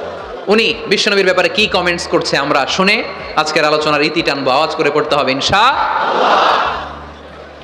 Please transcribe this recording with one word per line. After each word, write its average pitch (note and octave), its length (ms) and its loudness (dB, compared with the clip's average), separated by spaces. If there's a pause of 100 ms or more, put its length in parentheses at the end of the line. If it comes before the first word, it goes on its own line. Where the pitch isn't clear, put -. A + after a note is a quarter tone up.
(480)
উনি G#3 260 4 (140)
বিশ্বনবীর G3+ 360 2
ব্যাপারে F3+ 260 2
কি G#3 180 0
কমেন্টস F3 400 -2
করছে D#3+ 300 0
আমরা C#3+ 280 0
শুনে G3+ 380 2 (320)
আজকের D#3 300 2
আলোচনার D3+ 360 2
ইতি E3 200 0
টানবো। C#3 300 0
আওয়াজ D3+ 240 2
করে C#3+ 160 0
পড়তে D3 240 0
হবে, C3 160 2
ইনশাআল্লাহ। - 1400 2 (960)